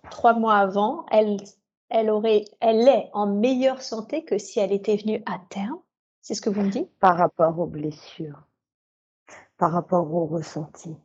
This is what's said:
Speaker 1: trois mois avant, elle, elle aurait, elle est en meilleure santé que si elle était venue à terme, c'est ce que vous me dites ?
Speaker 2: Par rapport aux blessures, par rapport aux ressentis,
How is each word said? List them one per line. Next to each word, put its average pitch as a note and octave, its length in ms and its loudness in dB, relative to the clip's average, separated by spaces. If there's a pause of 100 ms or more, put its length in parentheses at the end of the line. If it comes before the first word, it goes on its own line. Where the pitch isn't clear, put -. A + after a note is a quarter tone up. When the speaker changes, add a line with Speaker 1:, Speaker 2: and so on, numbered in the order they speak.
Speaker 1:
trois A#3 240 4
mois A3 220 2
avant, G3+ 560 0
elle, G#3+ 260 2 (520)
elle A3 200 0
aurait, G#3+ 360 2 (160)
elle A3+ 260 4
est A3+ 260 4
en G#3 140 -2
meilleure C4 540 0
santé A3+ 440 -8
que G3+ 120 -2
si - 220 -6
elle G3 120 0
était G3+ 240 0
venue G#3+ 300 -4
à F#3 140 -8 (100)
terme, A3 300 -8 (420)
c'est - 140 -8
ce - 60 -10
que A3+ 80 -2
vous G#3 120 -2
me G3 80 0
dites ? C#4 200 -4 (100)
Speaker 2:
Par F3+ 180 4
rapport E3 420 2
aux E3+ 80 -2
blessures, D3+ 760 -10 (1160)
par E3 140 0
rapport E3+ 420 -2
aux E3+ 140 0
ressentis, D#3+ 760 -10